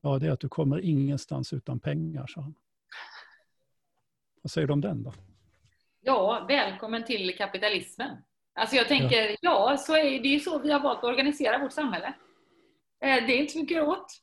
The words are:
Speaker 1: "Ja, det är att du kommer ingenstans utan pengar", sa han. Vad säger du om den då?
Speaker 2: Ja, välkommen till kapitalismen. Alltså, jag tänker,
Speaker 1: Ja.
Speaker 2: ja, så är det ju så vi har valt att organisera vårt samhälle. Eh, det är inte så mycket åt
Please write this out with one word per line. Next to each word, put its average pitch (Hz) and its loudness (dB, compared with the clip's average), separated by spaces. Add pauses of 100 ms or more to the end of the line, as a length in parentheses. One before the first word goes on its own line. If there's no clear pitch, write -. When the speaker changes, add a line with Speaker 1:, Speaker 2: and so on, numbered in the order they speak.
Speaker 1:
"Ja, 139 0
det 156 -2
är 151 0
att 127 -2
du 139 -6
kommer 147 0
ingenstans 143 -2
utan 127 -6
pengar", 151 -6
sa - -14
han. 147 -12 (1900)
Vad - -10
säger 156 0
du 147 2
om 143 2
den 139 -4
då? 120 -12 (880)
Speaker 2:
Ja, 220 2
välkommen 226 -2
till 190 -4
kapitalismen. 196 -4 (420)
Alltså, 214 0
jag 233 4
tänker, 240 4
Speaker 1:
Ja. 208 -2
Speaker 2:
ja, 277 4
så 311 0
är 277 4
det 254 0
ju 285 4
så 311 -2
vi 294 0
har 285 4
valt 269 0
att - -8
organisera 262 2
vårt 277 -4
samhälle. 202 -4 (960)
Eh, 262 4
det 254 4
är 240 4
inte 294 0
så 311 -4
mycket 320 0
åt 302 0 (180)